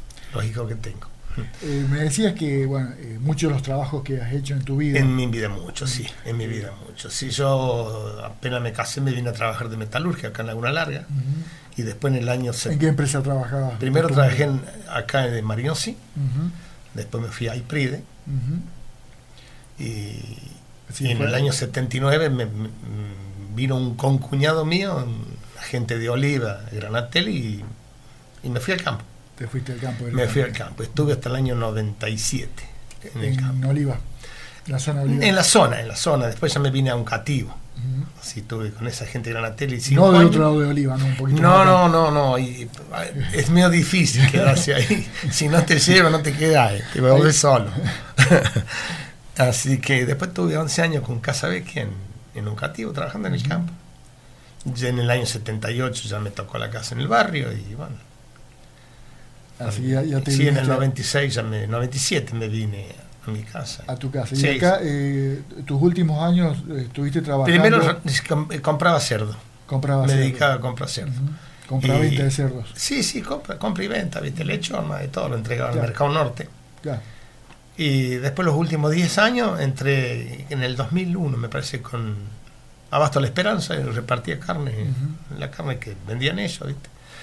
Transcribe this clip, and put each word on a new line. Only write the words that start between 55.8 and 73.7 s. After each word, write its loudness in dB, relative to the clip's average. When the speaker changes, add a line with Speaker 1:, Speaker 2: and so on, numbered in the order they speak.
Speaker 1:
ocho -4
ya -4
me -6
tocó -10
la -6
casa -8
en -4
el -2
barrio 2
y -10
bueno. -10
Speaker 2:
Así -6
que -2
ya, 2
ya 0
te -4
Speaker 1:
Sí, 4
en 6
el 6
Speaker 2:
viniste. 2
Speaker 1:
noventa 2
y -4
seis 0
ya 0
me, -2
noventa -2
y -2
siete -2
me -4
vine -4
en -6
mi -6
casa. -10
Speaker 2:
A -6
tu -8
casa. -4
Y 0
Speaker 1:
Sí, 4
Speaker 2:
acá, 4
Speaker 1:
sí. -2
Speaker 2:
eh, 0
tus 0
últimos 4
años, 4
eh, -4
estuviste -2
trabajando. 4
Speaker 1:
Primero 8
ra-, 2
es 0
com-, 0
eh, -6
compraba 4
cerdo. -2
Speaker 2:
Compraba 2
Speaker 1:
Me 4
Speaker 2:
cerdo. 4
Speaker 1:
dedicaba 2
a -4
comprar -6
cerdo. -6
Speaker 2:
Ujú. -2
Compra 2
Speaker 1:
Y 4
Speaker 2:
venta 4
de 4
cerdos. -2
Speaker 1:
sí, -2
sí, -4
compra, -8
compra -2